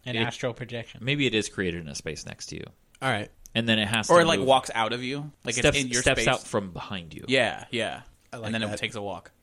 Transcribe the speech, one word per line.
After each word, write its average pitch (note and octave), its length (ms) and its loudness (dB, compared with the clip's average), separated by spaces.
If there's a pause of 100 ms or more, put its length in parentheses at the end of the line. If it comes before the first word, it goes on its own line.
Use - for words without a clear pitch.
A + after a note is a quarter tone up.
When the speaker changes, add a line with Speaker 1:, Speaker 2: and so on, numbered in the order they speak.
Speaker 1:
An B2 100 -4
Speaker 2:
it A2+ 40 2
Speaker 1:
astral A#2+ 340 -2
projection. A#2 500 -10
Speaker 2:
Maybe C#3 220 2
it A2+ 80 4
is G#2+ 160 2
created F2 320 -2
in D#2 60 -10
a C#2+ 60 -10
space D2+ 300 -8
next - 220 -14
to - 100 -10
you. - 80 -10 (380)
Speaker 3:
All C3+ 80 0
right. G#2+ 200 -2 (240)
Speaker 2:
And A#2 140 0
then A2 100 4
it G#2+ 80 2
has G#2+ 220 0
Speaker 4:
Or E3+ 80 8
Speaker 2:
to E3+ 60 10
Speaker 4:
it, E3 40 4
like, E3 120 4
Speaker 2:
move. B2+ 100 2
Speaker 4:
walks C3 260 6
out A2+ 200 0
of B2 100 -6
you. C#3+ 260 -6 (140)
Like, A#2 120 -2
Speaker 2:
Steps, C3 200 4
Speaker 4:
it's C#3 80 2
in B2+ 80 -4
your A#2+ 80 2
Speaker 2:
steps B2 220 2
Speaker 4:
space. A#2 60 2
Speaker 2:
out B2+ 140 2
from G2+ 280 -2
behind F2 420 -10
you. - 160 -12
Speaker 4:
Yeah, F#2+ 420 2
yeah. G2 300 -4 (320)
Speaker 3:
I B2+ 60 -10
like A2+ 80 -10
Speaker 4:
And A2 80 -2
then A2+ 80 -2
Speaker 3:
that. G#2 100 -4
Speaker 4:
it G#2 60 -6
takes A2+ 160 -6
a G#2+ 80 -8
walk. F#2+ 280 -10 (120)